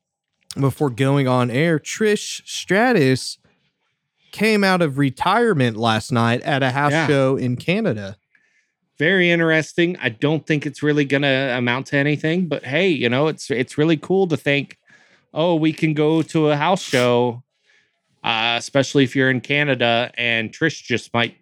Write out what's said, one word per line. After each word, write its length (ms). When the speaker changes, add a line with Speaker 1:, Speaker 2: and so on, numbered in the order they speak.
Speaker 1:
before 320
going 380
on 240
air. 260
Trish 680
Stratus 920
came 320
out 180
of 160
retirement 800
last 380
night 300
at 200
a 80
house 220
Speaker 2:
Yeah. 140
Speaker 1:
show 280
in 220
Canada. 600
Speaker 2:
Very 340
interesting. 680
I 80
don't 380
think 180
it's 160
really 240
gonna 520
amount 300
to 100
anything, 500
but 160
hey, 240
you 220
know, 180
it's, 240
it's 260
really 200
cool 300
to 100
think, 400
"Oh, 220
we 180
can 200
go 280
to 280
a 60
house 260
show," 600
uh, 340
especially 460
if 120
you're 140
in 120
Canada, 760
and 340
Trish 320
just 300
might 280